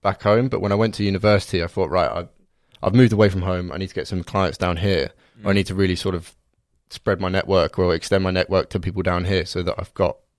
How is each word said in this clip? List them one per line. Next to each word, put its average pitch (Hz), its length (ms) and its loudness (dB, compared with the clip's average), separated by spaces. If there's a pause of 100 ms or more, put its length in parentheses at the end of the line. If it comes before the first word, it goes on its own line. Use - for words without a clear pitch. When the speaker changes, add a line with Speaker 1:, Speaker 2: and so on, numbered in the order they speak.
Speaker 1:
back 98 220 -2
home, 113 260 2
but 104 100 -4
when 101 120 -2
I 101 40 2
went 110 200 0
to 104 80 -4
university, 98 600 0
I 87 40 -4
thought, 87 220 -4
Right, 82 220 2
I've, 87 180 -8 (520)
I've 95 120 0
moved 120 200 6
away 104 160 6
from 95 140 -2
home. 90 280 -4
I 71 60 -10
need 92 100 -6
to - 80 -16
get 82 120 -6
some 90 160 -4
clients 95 340 -2
down 90 200 0
here. 92 340 0 (340)
I 101 40 0
Speaker 2:
Mm. 98 60 2
Speaker 1:
need 98 120 0
to 95 80 -6
really 92 200 2
sort 92 200 -2
of 82 200 -10 (580)
spread 95 260 -2
my 95 100 -2
network 92 480 0
or 90 160 2
extend 95 300 0
my 92 80 0
network 92 380 0
to 98 100 -4
people 92 240 -4
down 90 220 0
here 92 200 0
so 92 180 -6
that 85 140 -4
I've - 160 -10
got - 240 -2 (220)